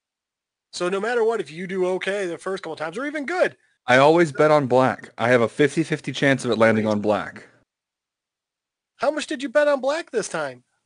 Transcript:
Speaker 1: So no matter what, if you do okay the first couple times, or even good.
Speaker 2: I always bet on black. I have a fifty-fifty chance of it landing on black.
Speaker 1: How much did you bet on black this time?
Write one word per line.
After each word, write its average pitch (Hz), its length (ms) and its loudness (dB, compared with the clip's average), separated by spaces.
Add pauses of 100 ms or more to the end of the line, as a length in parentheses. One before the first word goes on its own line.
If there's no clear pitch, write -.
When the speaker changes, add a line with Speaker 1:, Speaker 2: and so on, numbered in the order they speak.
(720)
Speaker 1:
So 175 160 -4
no 196 120 -4
matter 226 240 -2
what, 226 160 0
if 143 100 -10
you 170 160 -12
do 180 200 -4
okay 190 400 -4
the 165 120 -8
first 190 240 -8
couple 160 140 -10
times, 160 200 -8
or 254 80 -8
even 294 220 -8
good. 311 300 -2 (320)
Speaker 2:
I 123 80 6
always 156 340 6
bet 151 220 2
on 143 160 2
black. 123 500 2
I 117 120 -2
have 123 100 6
a 113 80 2
fifty-fifty 147 640 -2
chance 135 320 0
of 120 80 0
it 107 60 0
landing 110 280 4
on 107 140 0
black. 101 480 -4 (1500)
Speaker 1:
How 269 120 0
much 294 160 -4
did 269 160 -8
you 277 60 -6
bet 294 180 2
on 285 140 0
black 294 320 -4
this 214 160 -4
time? 135 340 -8 (240)